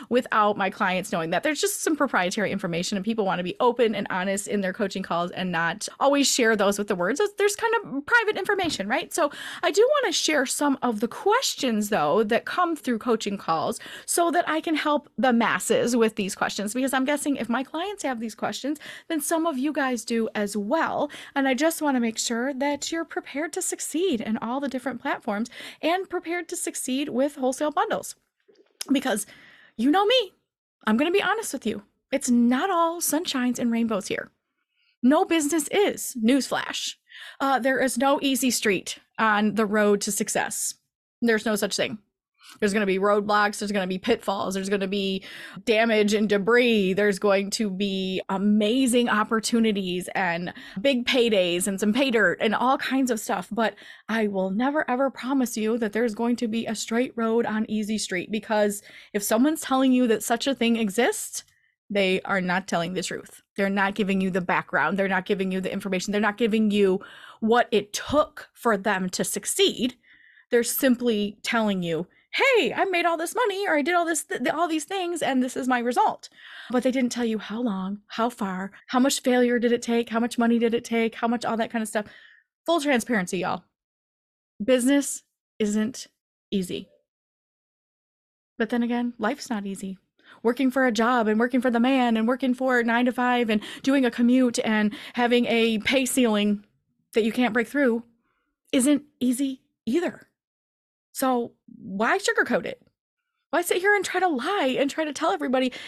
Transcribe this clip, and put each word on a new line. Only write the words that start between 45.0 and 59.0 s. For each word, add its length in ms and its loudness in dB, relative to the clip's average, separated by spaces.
damage 480 4
and 160 2
debris, 640 4
there's 260 2
going 320 2
to 200 -2
be 580 -2
amazing 800 2
opportunities 1040 0
and 380 -2
big 280 0
paydays 600 2
and 140 -2
some 140 2
pay 160 2
dirt 320 4
and 120 2
all 220 2
kinds 340 0
of 80 -2
stuff. 320 -4
But 260 -2
I 200 0
will 240 -2
never, 400 0
ever 180 0
promise 480 -2
you 220 0
that 160 -2
there's 200 0
going 220 0
to 120 -2
be 180 -4
a 80 -4
straight 420 -2
road 300 0
on 240 -2
easy 260 -2
street, 340 -6
because 520 0